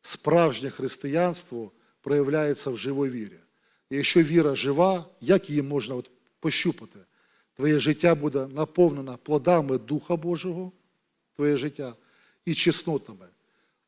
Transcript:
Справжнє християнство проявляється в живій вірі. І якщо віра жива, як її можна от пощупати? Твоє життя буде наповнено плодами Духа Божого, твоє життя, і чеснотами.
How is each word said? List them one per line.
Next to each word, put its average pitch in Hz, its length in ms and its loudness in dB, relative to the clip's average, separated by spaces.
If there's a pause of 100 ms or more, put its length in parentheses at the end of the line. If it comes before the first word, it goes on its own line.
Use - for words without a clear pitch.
Справжнє 147 680 0
християнство 135 1000 -4 (280)
проявляється 143 720 0
в 117 60 -6
живій 135 340 -4
вірі. 110 280 -10 (520)
І 135 60 -6
якщо 143 260 4
віра 151 320 4
жива, 165 520 0 (140)
як 185 300 2
її 147 120 0
можна 135 320 -4
от 123 160 -10 (300)
пощупати? 151 580 -2 (580)
Твоє 147 240 2
життя 156 340 4
буде 143 320 -2
наповнено 143 760 0
плодами 147 560 2
Духа 147 380 -4
Божого, 175 560 -6 (640)
твоє 147 200 2
життя, 131 380 -6 (500)
і 165 100 -2
чеснотами. 131 720 -2 (600)